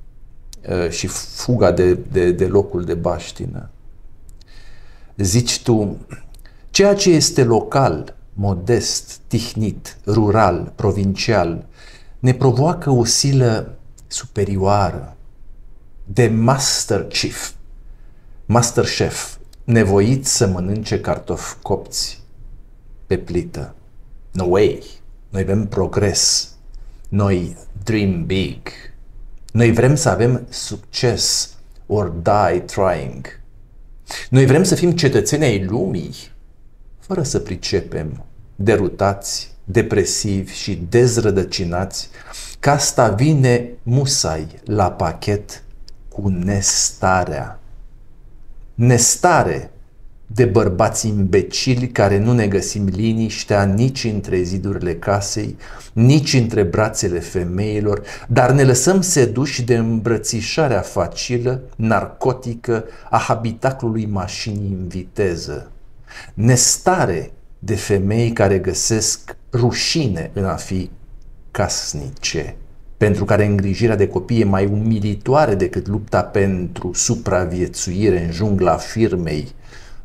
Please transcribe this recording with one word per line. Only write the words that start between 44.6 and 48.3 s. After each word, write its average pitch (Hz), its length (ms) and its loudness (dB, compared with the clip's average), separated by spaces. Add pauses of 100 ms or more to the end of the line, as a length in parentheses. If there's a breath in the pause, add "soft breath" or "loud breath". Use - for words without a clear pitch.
la 98 280 0
pachet - 720 -4 (440)
cu 101 200 -6
nestarea. 92 1300 0 (1160)